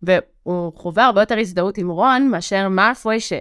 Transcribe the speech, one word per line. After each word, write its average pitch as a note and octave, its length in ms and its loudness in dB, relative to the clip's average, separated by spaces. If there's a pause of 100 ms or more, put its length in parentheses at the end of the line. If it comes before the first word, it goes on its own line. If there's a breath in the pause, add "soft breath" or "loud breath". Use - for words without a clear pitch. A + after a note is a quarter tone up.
והוא F3 720 -2
חווה F3 280 0
הרבה G#3+ 180 4
יותר G#3+ 160 0
הזדהות F#3 400 -2
עם F3+ 100 -4
רון B3+ 420 2
מאשר G3 380 -2
מאלפוי, A3 520 0
ש-, - 200 -8